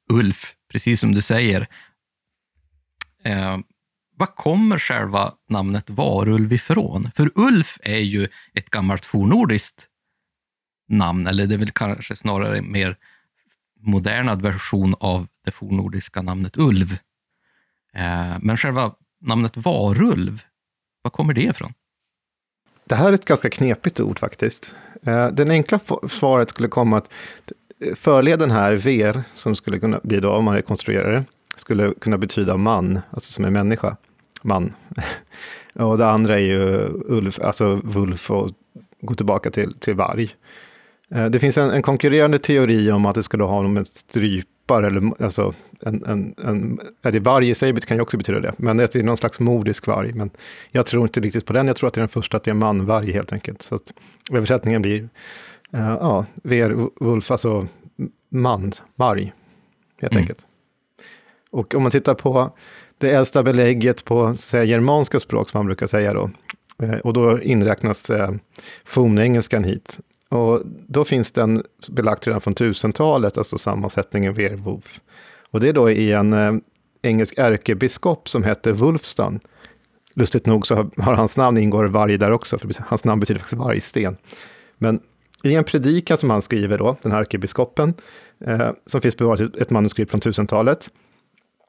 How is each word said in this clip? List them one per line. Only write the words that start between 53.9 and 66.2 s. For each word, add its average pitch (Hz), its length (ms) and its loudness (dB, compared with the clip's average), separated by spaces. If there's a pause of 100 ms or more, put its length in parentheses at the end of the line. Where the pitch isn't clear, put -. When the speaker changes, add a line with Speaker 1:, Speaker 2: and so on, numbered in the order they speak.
Speaker 2:
översättningen 113 500 0
blir, 107 260 -2 (640)
eh, 110 80 -6 (200)
ja, 104 340 0
ver, 117 540 0 (160)
vulf, 117 260 0
alltså 107 360 0 (640)
man, 113 440 -2 (240)
varg 98 360 0 (680)
helt 123 120 -4
Speaker 1:
Mm. 101 100 2
Speaker 2:
enkelt. - 240 -6 (1040)
Och 120 240 -4
om 135 80 2
man 127 100 2
tittar 135 220 2
på 131 420 2 (420)
det 139 120 2
äldsta 135 320 4
belägget 123 600 2
på, 117 200 2
så 113 60 2
att 123 100 -4
säga, 120 240 0
germanska 127 560 2
språk, 107 300 -4
som 107 80 -4
man 104 80 0
brukar 95 200 -2
säga 104 280 0
då, 98 160 -2 (520)